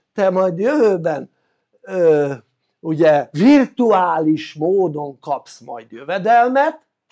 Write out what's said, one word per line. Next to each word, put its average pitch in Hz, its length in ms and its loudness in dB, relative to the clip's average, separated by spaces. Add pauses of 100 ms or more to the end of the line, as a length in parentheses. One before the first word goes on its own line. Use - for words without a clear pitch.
(120)
te 190 180 0
majd 185 280 -2
jövőben, 190 720 -2 (500)
ö, 160 520 0 (520)
ugye, 156 460 2
virtuális 185 1200 0
módon 151 640 -4
kapsz - 420 -10
majd 117 300 -18
jövedelmet, 240 960 0 (240)